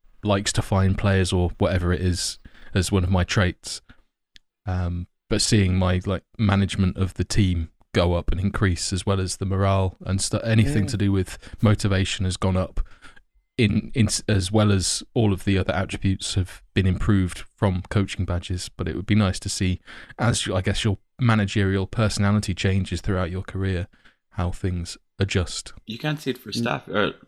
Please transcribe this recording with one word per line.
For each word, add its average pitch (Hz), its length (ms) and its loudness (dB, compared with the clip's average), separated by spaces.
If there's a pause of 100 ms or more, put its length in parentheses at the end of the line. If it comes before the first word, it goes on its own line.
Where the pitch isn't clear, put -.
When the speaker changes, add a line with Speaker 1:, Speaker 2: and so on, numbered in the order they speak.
(240)
Speaker 1:
likes 101 300 0
to - 80 2
fine 95 320 2
players 95 380 2
or 90 260 2
whatever 87 340 2
it 85 80 0
is 90 380 -2 (360)
as 92 160 0
one 95 140 2
of 87 60 -2
my 90 140 2
traits. - 560 -2 (840)
Um, 90 400 -2 (220)
but 107 140 2
seeing 95 340 4
my, 92 300 2
like, 95 180 -2 (140)
management 98 580 2
of 92 180 -2
the - 100 -2
team 90 460 2 (220)
go 87 220 2
up 85 180 0
and 87 80 0
increase, 98 520 0
as 92 140 -4
well 98 140 0
as 92 160 -4
the 95 100 -6
morale 95 580 0
and 95 160 0
stu-, - 220 -2
anything 110 420 2
Speaker 2:
Yeah. 95 60 -2
Speaker 1:
to 107 60 -2
do 101 160 0
with 95 260 -2 (240)
motivation 98 600 2
has 92 120 -2
gone 95 200 0
up, 92 240 -2 (760)
in, 104 380 2
in 110 120 4
s-, - 220 -4
as 95 240 0
well 107 200 4
as 92 300 0 (120)
all 110 180 2
of 90 120 -4
the 98 140 2
other - 140 -2
attributes 95 640 -2
have - 280 -4 (120)
been 95 120 2
improved 92 580 0 (120)
from 92 340 0
coaching 98 340 -2
badges. 87 440 -4
But - 200 -8
it - 80 -6
would - 100 -8
be 104 80 2
nice 101 260 2
to - 80 -8
see, 92 320 -2 (380)
as 117 280 0
you, 98 80 -2
I 92 60 2
guess 98 240 -2
your 101 140 0 (220)
managerial 98 640 2
personality 104 680 0
changes 95 460 -2
throughout 92 300 -2
your 92 120 -6
career, 95 460 -4 (420)
how 87 220 -2
things 90 440 -4 (220)
adjust. - 540 -4 (140)
Speaker 3:
You 107 120 -10
can't 151 240 -4
see 139 80 -2
it 117 80 -6
for - 140 -16
Speaker 2:
Mm. - 80 -6
Speaker 3:
staff 120 280 -4
or 95 260 -2 (140)